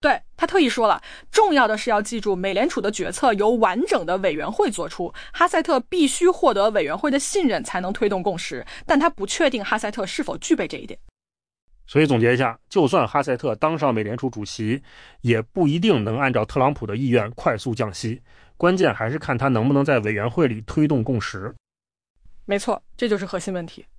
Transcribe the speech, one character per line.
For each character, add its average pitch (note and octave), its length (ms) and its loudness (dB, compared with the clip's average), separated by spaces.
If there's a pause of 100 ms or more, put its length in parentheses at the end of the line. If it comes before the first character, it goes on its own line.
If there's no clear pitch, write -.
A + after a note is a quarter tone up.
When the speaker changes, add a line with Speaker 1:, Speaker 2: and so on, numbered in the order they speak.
Speaker 1:
对， C4+ 180 2 (160)
他 - 80 -2
特 F4+ 140 2
意 D4 100 6
说 A3+ 200 2
了， F3+ 120 2 (300)
重 G#4 240 4
要 B3+ 140 4
的 G#3+ 100 0
是 - 100 -6
要 G#3+ 140 2
记 A3 180 -6
住， G3+ 140 0
美 F#3+ 180 -2
联 G#3+ 160 2
储 C4+ 120 -4
的 G3 100 0
决 F#3 220 -6
策 B3 220 2
由 G#3 160 2
完 A3 360 2
整 G#4+ 180 0
的 F#3+ 140 0
委 F#3+ 140 0
员 D3+ 180 -4
会 F4+ 180 0
做 F3 200 -6
出， - 260 -8 (180)
哈 E4+ 140 2
塞 F4 160 0
特 D4 160 2
必 D4+ 300 0
须 F4 200 2
获 F4 240 4
得 G3 180 4
委 G#3 120 2
员 D3+ 160 -2
会 D4+ 100 -2
的 C#4 120 2
信 F4+ 260 0
任 F#3+ 160 0
才 - 180 -6
能 F#3 120 -4
推 G#3 160 0
动 G3 120 -2
共 F3+ 160 -2
识， C3+ 300 -10 (180)
但 D4+ 140 4
他 D#4 100 4
不 G3+ 160 -4
确 D4+ 240 0
定 A3 160 -2
哈 A3 140 -2
塞 G#3 140 -6
特 G#3+ 120 -6
是 - 160 -8
否 - 180 -4
具 - 180 0
备 F#3 100 -4
这 D3+ 120 -10
一 - 60 -14
点。 - 140 -14 (880)
Speaker 2:
所 D3 160 2
以 D#3 40 4
总 C3 120 4
结 A#2 160 4
一 - 20 0
下， A#2+ 220 0 (100)
就 E3 200 2
算 C#3+ 180 2
哈 C#3+ 160 0
塞 C3+ 140 0
特 A#2+ 180 -2
当 D#3 240 0
上 C#3 160 2
美 A2 80 0
联 G#2 140 -4
储 C3 120 -4
主 G#2+ 160 -8
席， A2+ 380 -4 (380)
也 A#2 200 2
不 D#3 280 0
一 D3+ 100 0
定 F3 240 2
能 A2 160 -2
按 C3+ 140 0
照 A2+ 120 2
特 - 140 -6
朗 C#3 160 2
普 - 100 -10
的 G2+ 120 -6
意 C3 140 -2
愿 A2+ 200 2
快 A#2+ 260 -2
速 A#2+ 160 -6
降 G#2+ 220 -4
息， A#2 260 -8 (360)
关 F3+ 200 2
键 F3 160 4
还 A2 160 -4
是 D3+ 120 -4
看 C3 180 -4
他 C3 80 0
能 B2 220 2
不 C#3+ 40 4
能 C#3 120 4
在 C#3 160 2
委 G#2 120 -2
员 G#2 160 -2
会 C#3+ 200 0
里 A2 140 -4
推 D3+ 260 0
动 C3 160 0
共 A#2+ 160 -2
识。 G2 340 -10 (920)
Speaker 1:
没 G3+ 140 -2
错， G#3 240 -4 (140)
这 A#3+ 120 -2
就 G#3 80 0
是 G3 80 -4
核 F#3+ 140 -6
心 F#3 160 -6
问 F3 100 -6
题。 - 220 -18 (120)